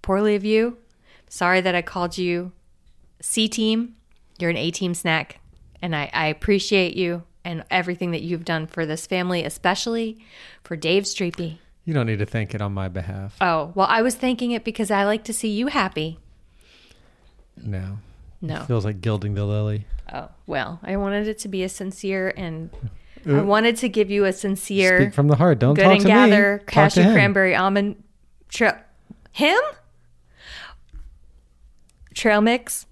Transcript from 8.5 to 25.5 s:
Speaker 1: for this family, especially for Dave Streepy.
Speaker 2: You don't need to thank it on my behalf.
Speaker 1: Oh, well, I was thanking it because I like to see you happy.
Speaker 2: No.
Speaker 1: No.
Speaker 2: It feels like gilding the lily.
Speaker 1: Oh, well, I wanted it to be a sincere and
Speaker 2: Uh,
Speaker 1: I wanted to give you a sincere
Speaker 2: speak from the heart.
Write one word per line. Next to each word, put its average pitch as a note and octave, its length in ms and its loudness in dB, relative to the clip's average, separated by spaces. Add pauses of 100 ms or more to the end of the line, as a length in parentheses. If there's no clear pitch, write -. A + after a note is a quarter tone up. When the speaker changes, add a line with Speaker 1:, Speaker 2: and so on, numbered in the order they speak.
Speaker 1:
for D#3+ 220 -6
this D#3 180 -8
family, F3+ 380 -2
especially A3 760 -4 (460)
for E3+ 120 -10
Dave E3 280 0
Streepy. E3+ 560 -6 (260)
Speaker 2:
You E3 80 -4
don't B2 140 0
need A2 120 -2
to G#2 60 0
thank A2 300 -6
it G#2 60 -6
on G2+ 120 -4
my F#2+ 160 -4
behalf. F#2+ 500 -10
Speaker 1:
Oh, E3 360 -2
well, F#3+ 120 2
I A3+ 140 2
was A#3+ 140 0
thanking B3 360 -4
it A3+ 120 -6
because A3 260 -4
I G3+ 160 2
like A3 200 -2
to A3 80 -8
see A3 160 -4
you A3 180 -2
happy. F#3 500 -4 (1400)
Speaker 2:
No. G2+ 440 -10 (420)
Speaker 1:
No. D#3 200 -8
Speaker 2:
It C#3+ 40 -12
feels A#2 180 -2
like G#2 160 -4
gilding G#2 360 -2
the G#2 100 -2
lily. G#2 400 -2 (260)
Speaker 1:
Oh, - 180 -12 (180)
well, D3+ 360 -6
I G3 140 -4
wanted G3+ 300 -2
it G#3+ 120 -6
to - 80 -10
be F#3+ 160 -6
a F#3+ 60 -4
sincere F#3+ 680 -6
and E3 360 -10 (560)
Speaker 2:
Uh, C#3+ 100 4
Speaker 1:
I D3+ 40 4
wanted A3 360 4
to B3 120 -2
give G3+ 200 0
you G3+ 160 2
a F#3 80 2
sincere F#3+ 720 2
Speaker 2:
speak B2 100 0
from C#3+ 140 4
the D3 80 6
heart. D3 240 4